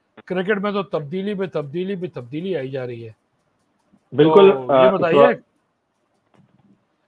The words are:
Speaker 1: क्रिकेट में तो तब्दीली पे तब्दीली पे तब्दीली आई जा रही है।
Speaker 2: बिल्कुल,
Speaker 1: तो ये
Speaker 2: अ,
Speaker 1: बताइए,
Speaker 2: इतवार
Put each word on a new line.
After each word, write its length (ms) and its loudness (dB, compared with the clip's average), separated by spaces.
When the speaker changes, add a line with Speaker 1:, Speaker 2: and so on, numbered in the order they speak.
Speaker 1:
क्रिकेट 320 -4
में 140 -6
तो 100 -4
तब्दीली 520 -8
पे 120 -6
तब्दीली 500 -8
पे 120 -12
तब्दीली 460 -10
आई 140 -8
जा 160 -10
रही 180 -14
है। 120 -20
Speaker 2:
बिल्कुल, 360 6
Speaker 1:
तो 320 2
ये 60 6
Speaker 2:
अ, 20 6
Speaker 1:
बताइए, 240 0
Speaker 2:
इतवार 260 4